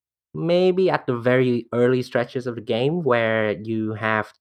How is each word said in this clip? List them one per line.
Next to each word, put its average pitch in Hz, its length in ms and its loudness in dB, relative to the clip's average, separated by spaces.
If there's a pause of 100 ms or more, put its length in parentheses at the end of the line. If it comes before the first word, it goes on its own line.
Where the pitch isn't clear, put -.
(340)
maybe 180 560 2
at 147 160 -2
the 127 100 0
very 123 560 2
early 123 300 2
stretches 123 440 -4
of 117 100 -8
the 117 40 -10
game 123 420 -2
where 110 500 0
you 110 420 -4
have 107 460 -2